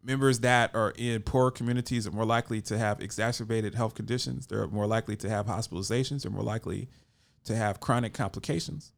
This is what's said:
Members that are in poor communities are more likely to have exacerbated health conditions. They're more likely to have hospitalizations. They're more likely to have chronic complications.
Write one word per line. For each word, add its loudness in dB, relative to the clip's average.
Members 4
that 6
are 2
in 0
poor 4
communities -2
are -6
more -2
likely 0
to -2
have 0
exacerbated -2
health -2
conditions. -4
They're -2
more 0
likely 0
to -4
have 0
hospitalizations. -2
They're -4
more -4
likely -4
to -2
have 0
chronic 2
complications. -6